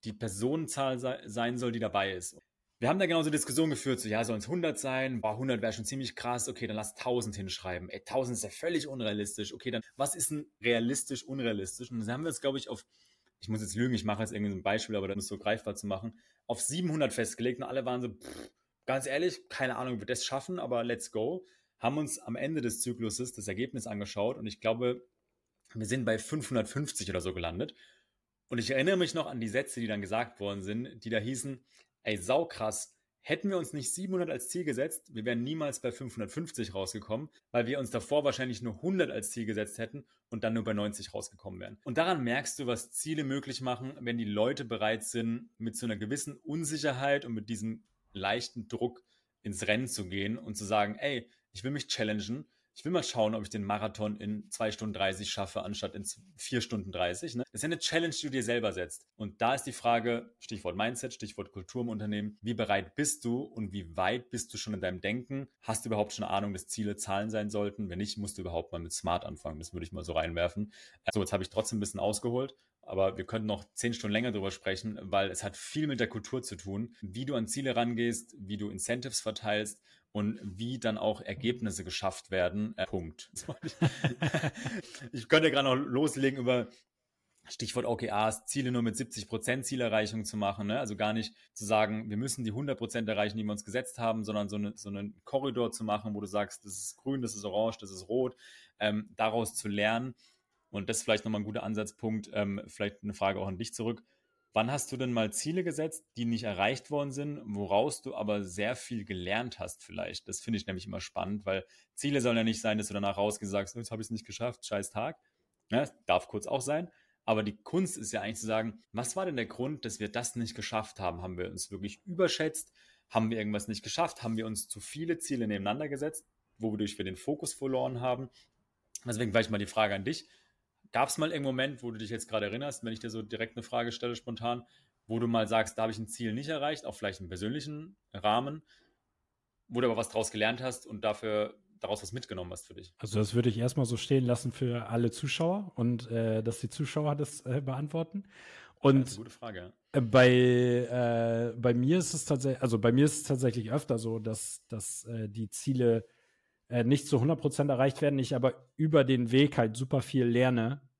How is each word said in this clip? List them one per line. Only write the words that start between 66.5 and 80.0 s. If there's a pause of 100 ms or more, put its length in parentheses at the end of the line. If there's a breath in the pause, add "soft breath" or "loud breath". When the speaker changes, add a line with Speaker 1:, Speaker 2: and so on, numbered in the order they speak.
Speaker 1:
dass
Ziele
Zahlen
sein
sollten?
Wenn
nicht,
musst
du
überhaupt
mal
mit
Smart
anfangen.
Das
würde
ich
mal
so
reinwerfen. (300 loud breath)
Äh,
so,
jetzt
habe
ich
trotzdem
ein
bisschen
ausgeholt, (260)
aber
wir
könnten
noch
zehn
Stunden
länger
drüber
sprechen,
weil
es
hat
viel
mit
der
Kultur
zu
tun,
wie
du
an
Ziele
rangehst,
wie
du
Incentives
verteilst (320 soft breath)